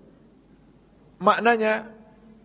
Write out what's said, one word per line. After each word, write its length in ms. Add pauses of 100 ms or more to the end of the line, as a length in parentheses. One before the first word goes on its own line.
(1200)
Maknanya 720 (540)